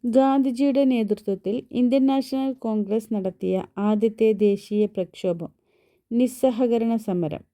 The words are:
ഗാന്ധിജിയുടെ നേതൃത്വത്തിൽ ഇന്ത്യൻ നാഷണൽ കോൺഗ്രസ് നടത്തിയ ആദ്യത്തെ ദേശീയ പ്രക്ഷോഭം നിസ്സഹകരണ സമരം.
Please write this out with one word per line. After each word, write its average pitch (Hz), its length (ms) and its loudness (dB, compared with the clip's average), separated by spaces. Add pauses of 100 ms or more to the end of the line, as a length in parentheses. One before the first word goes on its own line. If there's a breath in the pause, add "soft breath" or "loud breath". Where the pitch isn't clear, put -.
ഗാന്ധിജിയുടെ 269 800 2
നേതൃത്വത്തിൽ 208 680 -2 (160)
ഇന്ത്യൻ 247 340 2
നാഷണൽ 269 480 0
കോൺഗ്രസ് 214 600 -4
നടത്തിയ 185 420 -4 (220)
ആദ്യത്തെ 214 600 0
ദേശീയ 208 480 0
പ്രക്ഷോഭം 175 640 -6 (600)
നിസ്സഹകരണ 233 840 0
സമരം. 175 480 -4 (100)